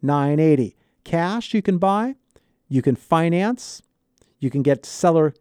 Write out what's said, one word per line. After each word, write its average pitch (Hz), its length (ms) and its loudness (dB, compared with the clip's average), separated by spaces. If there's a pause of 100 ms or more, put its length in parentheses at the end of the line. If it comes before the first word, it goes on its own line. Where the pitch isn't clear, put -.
nine 143 380 0
eighty. 143 360 2 (280)
Cash 185 500 -4
you 208 80 0
can 185 160 0
buy, 202 380 0 (520)
you 135 140 0
can 127 140 0
finance, 175 880 -2 (580)
you 131 100 -2
can 139 120 -2
get 139 220 0
seller 160 560 0